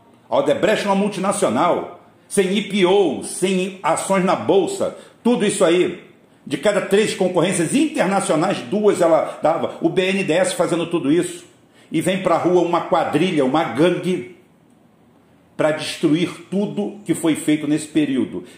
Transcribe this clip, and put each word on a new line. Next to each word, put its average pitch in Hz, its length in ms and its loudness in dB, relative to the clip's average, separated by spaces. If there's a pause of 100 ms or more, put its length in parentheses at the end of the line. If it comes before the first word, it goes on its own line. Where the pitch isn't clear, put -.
(280)
A 113 100 0
Odebrecht 151 480 0
é - 20 -2
uma 196 80 2
multinacional, 175 1040 -2 (280)
sem 190 280 0
I 220 60 0
P 185 240 0
O, 175 380 2
sem 190 580 -2
ações 175 420 0
na 180 120 2
bolsa, 135 600 0 (260)
tudo 226 220 2
isso 196 200 2
aí. 170 400 2 (420)
De 135 100 -4
cada 202 240 0
três 202 340 2
concorrências 170 600 0
internacionais, 190 840 0
duas 190 420 0
ela 165 420 2
dava. 131 380 -2
O 165 80 0
B 185 220 0
N 196 120 0
D 151 100 -2
E 156 40 4
S 180 180 2
fazendo 165 320 -2
tudo 156 240 -2
isso. - 340 0 (460)
E 160 100 -2
vem 190 220 -2
pra 170 140 2
rua 170 260 2
uma 170 200 0
quadrilha, 160 600 0
uma 147 200 2
gangue, 160 720 0 (1200)
pra - 160 2
destruir - 760 -2
tudo 202 560 -4
que 165 100 -2
foi 160 200 0
feito 151 320 -2
nesse 151 220 -2
período. 131 560 -2 (140)